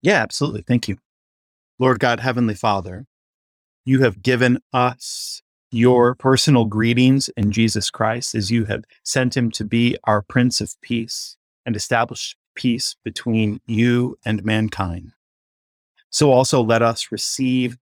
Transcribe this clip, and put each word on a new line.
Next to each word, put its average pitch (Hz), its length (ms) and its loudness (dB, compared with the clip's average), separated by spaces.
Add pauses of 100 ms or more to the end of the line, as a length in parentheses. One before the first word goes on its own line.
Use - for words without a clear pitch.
Yeah, 180 200 2
absolutely. 110 420 -4
Thank 123 240 0
you. 98 100 -6 (800)
Lord 127 220 2
God, 120 220 2
Heavenly 117 340 0
Father, 98 500 -4 (800)
you 131 160 2
have 98 220 2
given 127 360 2 (140)
us - 680 -4 (280)
your 123 440 4
personal 131 500 2
greetings 120 720 2
in 104 140 0
Jesus 107 400 -2
Christ 113 420 -4
as 101 160 -4
you 113 160 0
have 110 180 -6 (200)
sent 127 340 -2
him 120 140 0
to - 120 -8
be 117 320 0 (100)
our 104 180 2
Prince 123 380 0
of 107 200 -8
Peace - 560 -8 (260)
and 117 120 -4
establish - 600 -4 (200)
peace 123 400 -4 (100)
between 110 640 -2
you 120 580 0
and 107 180 -4
mankind. 104 680 -4 (960)
So 143 220 4
also 127 320 4
let 113 180 4
us 117 300 0
receive 127 720 -4